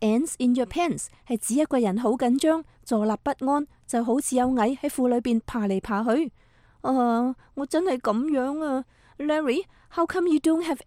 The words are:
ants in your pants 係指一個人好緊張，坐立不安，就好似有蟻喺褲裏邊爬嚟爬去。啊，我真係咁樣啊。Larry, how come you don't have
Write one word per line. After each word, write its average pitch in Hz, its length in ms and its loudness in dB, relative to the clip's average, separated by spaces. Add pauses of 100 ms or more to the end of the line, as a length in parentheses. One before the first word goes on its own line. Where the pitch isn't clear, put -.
ants 226 380 0
in 247 180 2
your 247 100 0
pants 330 400 -2 (220)
係 240 80 -2
指 - 180 -4
一 302 100 2
個 277 140 0
人 202 200 2
好 240 160 0
緊 247 220 2
張， 320 280 2 (180)
坐 214 240 0
立 220 60 2 (100)
不 285 80 -2 (180)
安， 294 200 0 (180)
就 233 160 -2
好 240 160 0
似 - 160 -2
有 254 140 2
蟻 254 300 2
喺 285 100 -4
褲 254 200 0
裏 247 100 2
邊 233 280 0
爬 214 220 -2
嚟 190 120 0
爬 214 220 -2
去。 247 300 0 (480)
啊， 247 560 0 (180)
我 277 100 -6
真 320 200 0
係 277 120 0
咁 233 340 -2
樣 285 340 -2
啊。 262 200 -2 (320)
Larry, 302 500 -2 (240)
how 339 160 0
come 359 220 -2
you 302 120 4
don't 320 240 2
have 294 220 -4